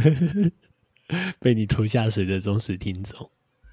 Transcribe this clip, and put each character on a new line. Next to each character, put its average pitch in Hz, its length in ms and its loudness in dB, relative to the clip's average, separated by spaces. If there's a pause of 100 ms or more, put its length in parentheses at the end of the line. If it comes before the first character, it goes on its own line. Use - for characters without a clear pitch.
(200)
<laughs> 175 1160 -4
被 123 140 4
你 110 140 0
拖 107 200 0
下 110 220 0
水 104 160 0
的 95 160 -2
忠 101 180 0
实 98 200 -4
听 95 260 -8
众。 - 260 -16 (420)